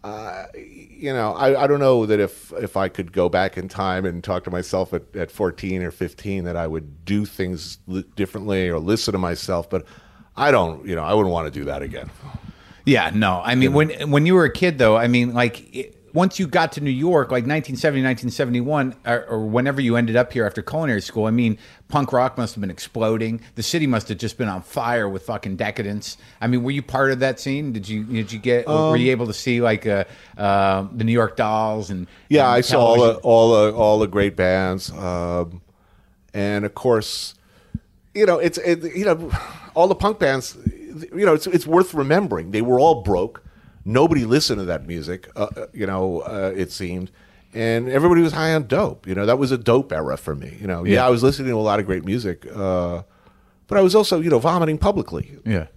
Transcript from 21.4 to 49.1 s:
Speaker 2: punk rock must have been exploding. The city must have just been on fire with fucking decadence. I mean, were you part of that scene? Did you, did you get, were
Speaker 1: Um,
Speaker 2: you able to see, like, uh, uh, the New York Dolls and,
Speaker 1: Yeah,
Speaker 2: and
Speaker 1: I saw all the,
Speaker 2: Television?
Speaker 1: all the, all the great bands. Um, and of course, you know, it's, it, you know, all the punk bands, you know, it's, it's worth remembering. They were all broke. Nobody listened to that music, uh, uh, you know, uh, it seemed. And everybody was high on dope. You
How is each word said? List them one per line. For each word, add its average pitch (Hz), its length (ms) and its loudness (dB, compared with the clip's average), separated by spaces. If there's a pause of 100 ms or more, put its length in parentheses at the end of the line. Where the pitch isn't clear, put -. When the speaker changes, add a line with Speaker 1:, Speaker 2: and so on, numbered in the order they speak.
Speaker 2:
punk 139 260 -2
rock 127 240 0
must 117 160 -6
have 104 80 -8
been 98 80 -6
exploding. 113 720 -4 (140)
The 113 80 -8
city 156 240 -2
must 117 220 0
have 104 100 -6
just - 180 -8
been 117 100 -2
on 92 140 -6
fire 117 480 -2
with 95 140 -8
fucking 101 320 -8
decadence. 104 600 -6 (240)
I 113 80 -4
mean, 123 160 0
were 131 80 -4
you 139 120 -6
part 135 280 0
of 127 100 -2
that 135 180 0
scene? 139 340 -6
Did 101 160 -8
you, 107 140 -4
did 110 280 -4
you 113 80 -10
get, 120 280 0
were 156 260 2
Speaker 1:
Um, - 40 4
Speaker 2:
you 123 140 4
able 120 160 0
to 107 60 -6
see, 120 280 -2
like, 110 260 0
uh, 98 160 0 (340)
uh, 98 560 2
the 113 100 -4
New 113 80 0
York 113 260 2
Dolls 107 520 -2
and, 92 160 -8 (240)
Speaker 1:
Yeah, 143 160 6
Speaker 2:
and 123 80 6
Speaker 1:
I 120 80 4
saw 123 200 2
all 117 160 6
the, - 20 6 (200)
Speaker 2:
Television? - 40 -16
Speaker 1:
all 113 280 6 (200)
the, - 40 -8
all 107 240 4
the 107 80 2
great 101 280 0
bands. 92 560 0
Um, 87 680 -6 (760)
and 101 300 -4
of 101 100 -8
course, - 580 -2 (800)
you 208 140 4
know, 175 100 4
it's, 165 220 0
it, 170 240 0 (120)
you 190 100 -2
know, 165 260 0 (420)
all 170 160 4
the 190 60 2
punk 208 240 -2
bands, 135 360 0 (580)
you 202 120 0
know, 170 80 6
it's, 151 140 0
it's 175 200 0
worth 180 260 4
remembering. 135 580 0
They 107 100 0
were 123 180 4
all 143 240 4
broke. 95 380 0 (460)
Nobody 135 380 4
listened 120 340 2
to 95 60 -6
that 80 220 -6
music, 85 480 -10
uh, 104 200 -4
uh, 110 180 -12
you 107 120 -6
know, 95 360 -2
uh, 95 340 -6
it 92 160 -4
seemed. 92 400 -8 (420)
And 117 340 -2
everybody 165 340 4
was 160 120 2
high 160 220 0
on 147 100 -2
dope. 127 400 -2
You 92 80 -6